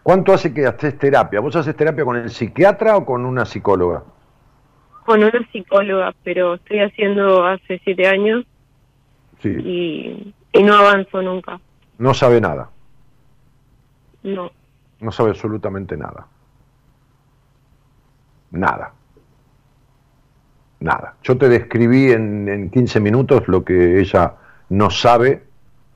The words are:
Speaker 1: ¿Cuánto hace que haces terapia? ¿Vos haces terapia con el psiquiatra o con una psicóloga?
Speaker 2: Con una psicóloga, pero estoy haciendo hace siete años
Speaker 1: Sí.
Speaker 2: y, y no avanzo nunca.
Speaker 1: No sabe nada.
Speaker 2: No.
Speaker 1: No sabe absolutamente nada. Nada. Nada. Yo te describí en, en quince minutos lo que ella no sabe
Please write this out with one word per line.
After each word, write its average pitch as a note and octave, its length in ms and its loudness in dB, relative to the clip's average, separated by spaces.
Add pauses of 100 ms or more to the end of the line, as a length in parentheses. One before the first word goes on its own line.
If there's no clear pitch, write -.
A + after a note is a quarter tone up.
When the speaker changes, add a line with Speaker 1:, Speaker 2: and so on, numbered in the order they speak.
Speaker 1:
¿Cuánto F#3 320 4
hace E3 200 0
que C#3+ 120 -2
haces C3+ 320 -4
terapia? C3 440 2
¿Vos D3 160 -6
haces D3+ 180 -4
terapia D3+ 300 -2
con B2 100 -4
el A#2 140 -6
psiquiatra G3+ 680 0
o G3 100 0
con B2 200 -4
una B2+ 200 -4
psicóloga? F2+ 580 -2 (1000)
Speaker 2:
Con A3 160 4
una A3 300 0
psicóloga, F#3+ 640 -2 (100)
pero F3 320 -2
estoy G#3 240 -6
haciendo G3+ 680 0
hace F#3 380 -4
siete F#3 240 0
años G#3 380 0 (960)
Speaker 1:
Sí. G#2+ 80 -4
Speaker 2:
y, F3 840 -8 (200)
y G3+ 100 6
no G#3 120 4
avanzo G3+ 460 4
nunca. F#3 380 -8 (380)
Speaker 1:
No B2 160 0
sabe A#2+ 280 4
nada. D2 280 -6 (1500)
Speaker 2:
No. F#3+ 260 -10 (520)
Speaker 1:
No A2 100 -8
sabe A2+ 200 0
absolutamente G2 680 -8
nada. - 280 -16 (2250)
Nada. F2 420 -6 (1900)
Nada. - 420 -6
Yo B2+ 160 0
te C3 120 4
describí A#2+ 640 2
en, G#2 340 -2
en G2+ 220 -4
quince A#2+ 320 0
minutos A2 480 2
lo F2+ 160 0
que F2+ 340 2
ella F2+ 360 0 (340)
no G2+ 200 2
sabe A#2+ 540 2 (520)